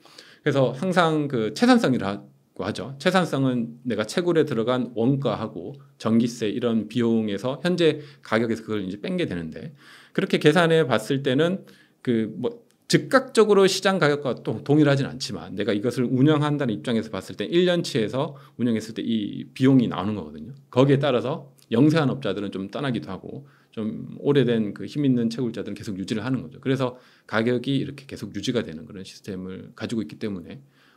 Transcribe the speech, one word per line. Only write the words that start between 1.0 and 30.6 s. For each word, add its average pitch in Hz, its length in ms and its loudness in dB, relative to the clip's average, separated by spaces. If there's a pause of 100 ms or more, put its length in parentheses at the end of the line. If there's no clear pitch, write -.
그 110 260 -2
채산성이라고 127 1080 0
하죠. 107 340 -6
채산성은 135 880 0
내가 110 200 0
채굴에 170 400 2
들어간 120 500 0
원가하고 110 800 -2 (240)
전기세 117 500 2
이런 113 400 0
비용에서 113 760 0
현재 165 380 2 (220)
가격에서 113 400 0
그걸 107 220 -4
이제 92 160 -8
뺀 185 160 -6
게 170 100 -2
되는데 82 480 -8 (380)
그렇게 196 260 0
계산해 160 480 6
봤을 135 360 0
때는 156 420 0 (380)
그 113 340 0
뭐 - 260 -6 (280)
즉각적으로 208 800 4
시장 190 320 0
가격과 143 420 0
또 113 220 -6
동일하진 143 420 4
않지만 87 480 -10
내가 104 180 -2
이것을 120 380 -2
운영한다는 143 640 2
입장에서 110 360 -2
봤을 95 260 -8
때 104 80 -4
일 175 200 2
년치에서 143 680 -2 (220)
운영했을 113 380 -2
때 - 100 -6
이 104 400 -4 (100)
비용이 131 320 6
나오는 92 300 -4
거거든요. 78 360 -12 (180)
거기에 139 280 6
따라서 131 540 -2 (180)
영세한 143 400 4
업자들은 101 400 -4
좀 95 180 -8
떠나기도 123 400 -6
하고 90 380 -12 (240)
좀 - 480 -8
오래된 117 560 2
그 98 120 -10
힘 143 180 -4
있는 120 260 2
채굴자들은 104 460 -6
계속 98 240 -8
유지를 104 240 -4
하는 123 180 -4
거죠. 78 180 -16
그래서 127 380 -2 (300)
가격이 123 480 0
이렇게 - 300 -6
계속 98 280 -12
유지가 107 300 -2
되는 80 220 -12
그런 95 180 -16
시스템을 95 720 -12
가지고 110 260 -6
있기 - 160 -12
때문에 95 420 -10 (360)